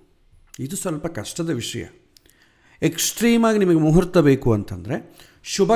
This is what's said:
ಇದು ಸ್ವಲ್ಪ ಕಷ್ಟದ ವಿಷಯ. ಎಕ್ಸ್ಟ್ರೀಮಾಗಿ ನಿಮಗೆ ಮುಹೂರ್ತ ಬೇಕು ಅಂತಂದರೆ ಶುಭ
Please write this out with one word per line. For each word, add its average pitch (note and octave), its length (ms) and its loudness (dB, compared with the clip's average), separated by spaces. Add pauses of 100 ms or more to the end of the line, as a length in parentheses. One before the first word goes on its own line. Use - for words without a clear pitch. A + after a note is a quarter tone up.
(600)
ಇದು G3+ 160 -8
ಸ್ವಲ್ಪ E3 320 -8
ಕಷ್ಟದ A#2 420 -8
ವಿಷಯ. A#2 360 -8 (960)
ಎಕ್ಸ್ಟ್ರೀಮಾಗಿ A3+ 760 0
ನಿಮಗೆ F3+ 180 4
ಮುಹೂರ್ತ D#3+ 400 4
ಬೇಕು C3+ 360 4
ಅಂತಂದರೆ G#2 640 -6 (280)
ಶುಭ F#3+ 320 0